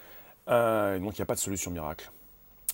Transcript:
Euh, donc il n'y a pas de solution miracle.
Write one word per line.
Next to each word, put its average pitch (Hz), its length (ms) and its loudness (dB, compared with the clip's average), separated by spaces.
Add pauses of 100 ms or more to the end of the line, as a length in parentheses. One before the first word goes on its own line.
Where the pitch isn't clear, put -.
(480)
Euh, 110 500 4
donc 98 200 -4
il - 20 0
n'y 95 40 -2
a - 20 -8
pas - 80 0
de - 60 -4
solution 95 300 -4
miracle. 80 400 -6 (640)